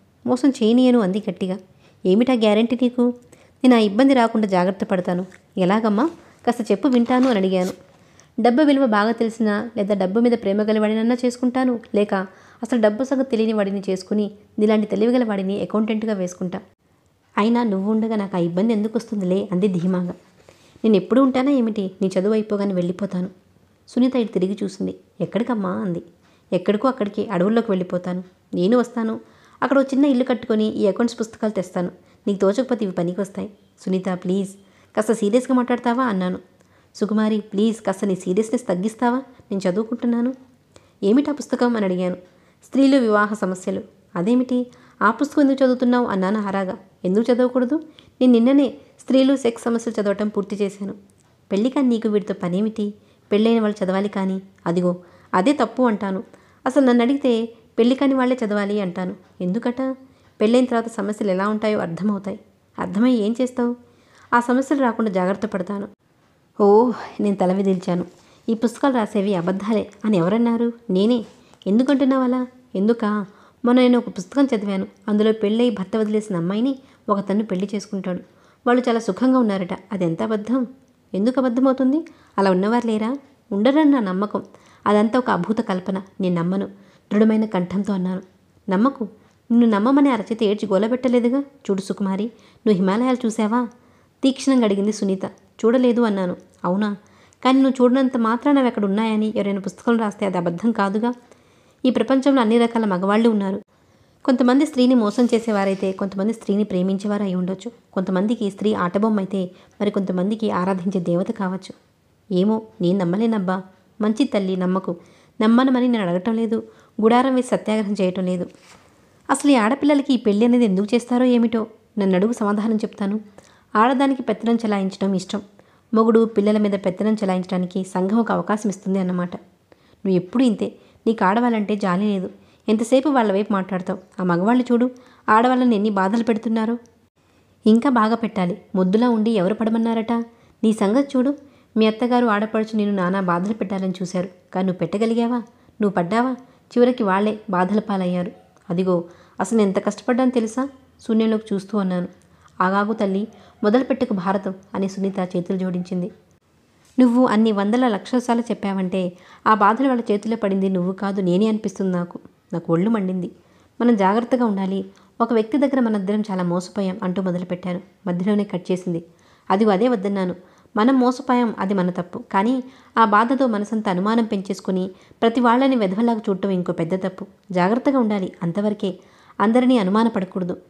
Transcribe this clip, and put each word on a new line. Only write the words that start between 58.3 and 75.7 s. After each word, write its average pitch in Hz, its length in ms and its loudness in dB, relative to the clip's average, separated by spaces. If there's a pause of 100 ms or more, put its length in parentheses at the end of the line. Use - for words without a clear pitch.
చదవాలి 208 360 -2
అంటాను. 185 340 -6 (260)
ఎందుకట? 240 560 -4 (440)
పెళ్ళైన 240 240 4
తర్వాత 233 240 -2
సమస్యలు 208 420 -6
ఎలా 190 180 0
ఉంటాయో 214 300 -2
అర్థమవుతాయి. 196 600 -6 (380)
అర్థమై 196 340 0
ఏం 226 280 0
చేస్తావు?" 247 360 -2 (580)
"ఆ 240 60 4
సమస్యలు 269 400 0
రాకుండా 226 300 0
జాగ్రత్త 180 360 -2
పడతాను." 202 420 -8 (760)
"ఓ," 214 280 6 (300)
నేను 202 160 0
తల 185 160 0
విదిల్చాను. 185 520 -2 (440)
"ఈ 226 60 0
పుస్తకాలు 240 400 -2
రాసేవి 208 400 -2
అబద్ధాలే 196 560 -2 (140)
అని 214 120 0
ఎవరన్నారు?" 233 560 0 (180)
"నేనే." 214 340 2 (420)
"ఎందుకంటున్నావు 262 560 2
అలా?" 254 240 0 (280)
"ఎందుకా? 208 520 0 (380)
మొన్న 247 160 4
నేను 247 180 6
ఒక 233 100 -4
పుస్తకం 262 480 -2
చదివాను. 202 300 -4 (220)
అందులో 214 240 2
పెళ్ళై 220 380 0